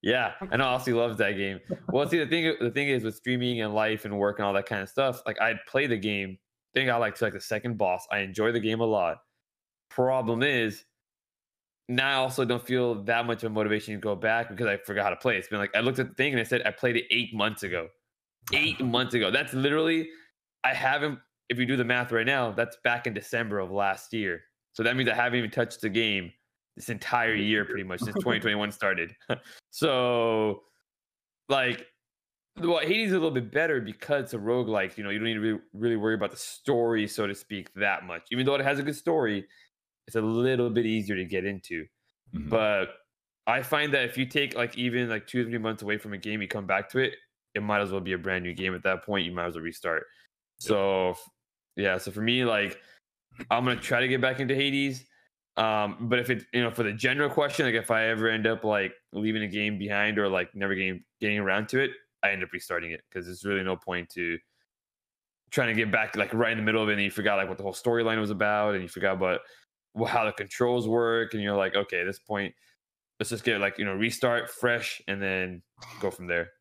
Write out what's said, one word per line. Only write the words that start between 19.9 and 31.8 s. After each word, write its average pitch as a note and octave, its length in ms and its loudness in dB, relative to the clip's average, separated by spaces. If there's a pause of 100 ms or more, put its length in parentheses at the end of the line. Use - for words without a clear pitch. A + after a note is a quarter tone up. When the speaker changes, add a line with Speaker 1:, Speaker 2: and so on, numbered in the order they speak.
Speaker 1:
I C3 120 4
haven't, C#3+ 420 0 (320)
if A#2+ 80 0
you B2 80 2
do C3 100 2
the B2 100 2
math B2 260 0
right A2+ 140 2
now, B2+ 260 2
that's A2+ 320 -2
back A#2+ 240 0
in A2 80 -4
December G#2 420 -4
of F#2 140 -4
last G2 420 -2
year. F#2+ 280 -2 (320)
So - 80 -6
that A#2 140 2
means C3 120 2
I A#2 60 2
haven't A#2+ 240 2
even A2+ 140 0
touched - 300 -2
the A2+ 80 0
game G2+ 440 0 (420)
this - 140 -14
entire A2+ 460 0
year, G#2 280 2
pretty G2+ 200 -6
much, F2+ 160 -6
since G#2+ 180 -4
Speaker 2:
<laughs> G3 60 -2
Speaker 1:
twenty A2+ 160 2
twenty-one G#2 320 0
started. F2+ 440 -2 (140)
<laughs> A#2+ 80 -2 (380)
So, A#2 920 2 (840)
like, B2+ 380 0 (720)